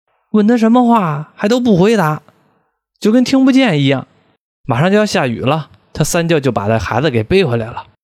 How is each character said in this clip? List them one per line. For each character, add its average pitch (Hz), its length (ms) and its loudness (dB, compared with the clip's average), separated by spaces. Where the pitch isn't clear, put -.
问 214 140 2
他 240 120 2
什 220 120 2
么 247 160 4
话 175 480 -2
还 - 140 -6
都 247 140 0
不 233 160 2
回 208 180 2
答， 156 260 -2
就 208 100 0
跟 247 140 4
听 262 220 2
不 269 40 4
见 247 300 2
一 139 80 0
样。 135 180 0
马 120 140 -2
上 175 100 2
就 202 80 2
要 214 80 2
下 180 220 -2
雨 110 140 -6
了， 143 280 -4
他 - 140 -2
三 170 200 -2
舅 165 140 0
就 135 100 -2
把 104 200 -2
他 113 100 0
孩 110 220 -4
子 160 80 -2
给 117 120 -2
背 185 220 0
回 120 140 -2
来 113 100 -8
了。” - 160 -16